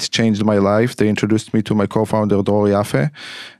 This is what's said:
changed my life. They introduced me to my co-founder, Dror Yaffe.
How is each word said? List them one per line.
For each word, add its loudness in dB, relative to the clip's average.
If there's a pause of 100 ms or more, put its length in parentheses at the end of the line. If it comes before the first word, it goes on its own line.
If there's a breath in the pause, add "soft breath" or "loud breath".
(120)
changed 0
my 2
life. 2
They 2
introduced 0
me 2
to -2
my 2
co-founder, 0
Dror 2
Yaffe. 0 (480 loud breath)